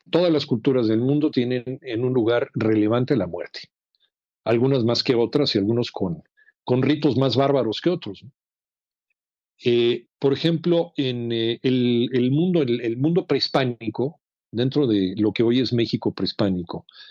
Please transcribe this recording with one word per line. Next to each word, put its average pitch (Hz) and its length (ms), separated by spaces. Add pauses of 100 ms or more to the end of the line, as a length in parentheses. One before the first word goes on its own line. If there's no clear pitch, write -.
Todas 170 220
las 147 160
culturas 127 400
del 110 120
mundo 147 300
tienen 123 520
en 123 220
un 127 100
lugar 117 420
relevante 110 600
la 92 120
muerte. - 420 (760)
Algunas 120 400
más 117 200
que 131 120
otras 117 400
y 107 40
algunos 117 320
con, 85 320 (400)
con 127 180
ritos 143 360
más 131 180
bárbaros 135 460
que 175 100
otros, 135 320
¿no? 120 80 (1300)
Eh, 120 400 (140)
por 139 140
ejemplo, 170 640
en, 120 340
eh, 113 320
el, 123 500
el 127 160
mundo, 170 320
el, 120 200
el 117 160
mundo 165 280
prehispánico, 123 920 (320)
dentro 131 340
de 95 320
lo 104 140
que 107 100
hoy 120 200
es 120 120
México 113 400
prehispánico, 90 720 (260)